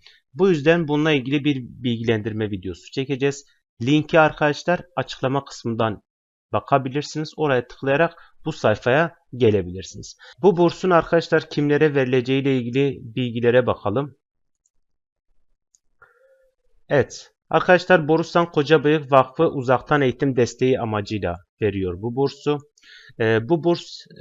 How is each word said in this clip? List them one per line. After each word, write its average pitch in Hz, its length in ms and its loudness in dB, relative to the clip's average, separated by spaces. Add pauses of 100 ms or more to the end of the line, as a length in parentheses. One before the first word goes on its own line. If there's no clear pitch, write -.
(340)
Bu 180 160 2
yüzden 165 380 2
bununla 151 240 0
ilgili 135 320 -2
bir 143 120 0 (280)
bilgilendirme 110 680 -2
videosu 92 400 -10
çekeceğiz. 135 540 -4 (360)
Linki 151 380 2
arkadaşlar 147 640 0 (140)
açıklama 135 500 -4
kısmından 113 560 -4 (520)
bakabilirsiniz. 139 840 -4
Oraya 135 300 0
tıklayarak 143 460 0 (320)
bu 160 60 -4
sayfaya 131 640 0 (220)
gelebilirsiniz. 95 800 -2 (240)
Bu 180 160 4
bursun 175 320 2
arkadaşlar 160 600 2
kimlere 147 460 2
verileceği 131 460 0
ile 135 160 0
ilgili 127 420 -2 (160)
bilgilere 120 500 2
bakalım. 113 520 -4 (2750)
Evet. - 420 -2 (180)
Arkadaşlar 170 580 2
Borusan 170 440 0
Koca 147 320 2
Bıyık 147 280 0
Vakfı 135 320 4
uzaktan 131 580 0
eğitim 131 340 0
desteği 127 440 0
amacıyla 101 580 -4 (240)
veriyor 95 400 -4
bu 120 140 -8
bursu. 139 420 -2 (640)
Ee, 113 300 0
bu 160 140 0
burs, 170 360 -4 (220)